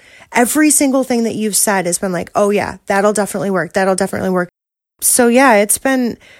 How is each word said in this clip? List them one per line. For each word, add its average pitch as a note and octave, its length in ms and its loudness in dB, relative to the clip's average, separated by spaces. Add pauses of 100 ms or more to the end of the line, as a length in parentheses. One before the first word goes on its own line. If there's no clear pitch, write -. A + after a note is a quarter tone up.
(320)
Every D4 380 2
single C4+ 320 0
thing A#3+ 220 -2
that A3 100 -4
you've G#3+ 220 -4
said G3 300 0
has F3 120 -2
been F#3+ 140 -4
like, - 220 -6
"Oh G#3 160 2
yeah, G3+ 260 -4 (100)
that'll G3+ 280 0
definitely G3 360 -4
work. F3 220 -2
That'll F#3+ 240 0
definitely F#3+ 340 -4
work." F3+ 200 -2 (500)
So - 260 2
yeah, A#3+ 280 6
it's G3+ 240 2
been, C4 400 -2 (220)